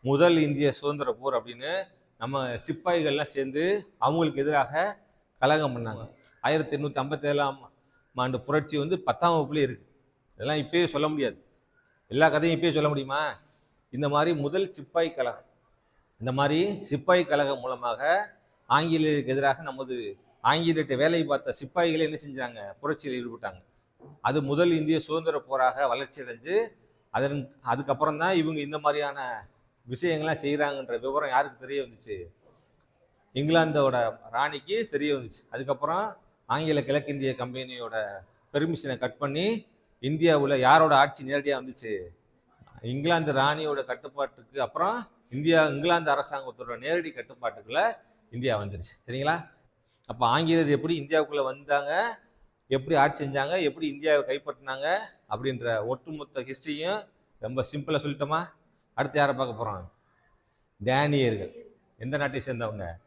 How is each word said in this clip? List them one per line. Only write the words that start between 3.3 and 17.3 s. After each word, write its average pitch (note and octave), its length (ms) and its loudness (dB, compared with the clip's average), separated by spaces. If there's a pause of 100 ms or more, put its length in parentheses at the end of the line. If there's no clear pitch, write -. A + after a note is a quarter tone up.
சேர்ந்து C3+ 280 -2 (360)
அவங்களுக்கு C#3+ 460 2
எதிராக D3 380 2 (600)
கலகம் C#3+ 320 2
பண்ணாங்க. A2+ 280 -8 (420)
ஆயிரத்தி D#3 320 2
எண்ணூத்தி C#3+ 260 -4
ஐம்பத்தி C#3+ 280 -4
ஏழாம் C#3+ 300 0 (560)
ஆண்டு B2+ 240 0
புரட்சி D3 380 -2
வந்து D#3+ 180 0 (100)
பத்தாம் E3+ 280 2
வகுப்புலயே D3 320 2
இருக்கு. A#2 200 -10 (520)
இதெல்லாம் D3 240 -2
இப்பயே E3+ 300 2
சொல்ல D3 160 2
முடியாது, C#3 300 -2 (720)
எல்லா C#3+ 180 4
கதையும் D#3 280 2
இப்பயே E3 180 2
சொல்ல D3+ 160 2
முடியுமா? C#3 320 -2 (680)
இந்த C#3+ 160 -2
மாதிரி D3 220 4 (120)
முதல் C#3+ 300 0
சிப்பாய் D#3+ 440 -2
கழகம், B2 320 -4 (720)
இந்த B2 120 -4
மாதிரி C#3+ 280 2 (240)
சிப்பாய் D#3+ 460 2